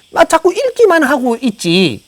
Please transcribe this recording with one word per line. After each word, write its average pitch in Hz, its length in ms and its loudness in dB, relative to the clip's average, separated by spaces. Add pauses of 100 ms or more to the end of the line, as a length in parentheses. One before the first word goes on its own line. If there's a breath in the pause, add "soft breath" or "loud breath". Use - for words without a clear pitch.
(120 soft breath)
막 - 180 2
자꾸 339 240 0
읽기만 415 500 2
하고 254 320 -2
있지. 175 720 -2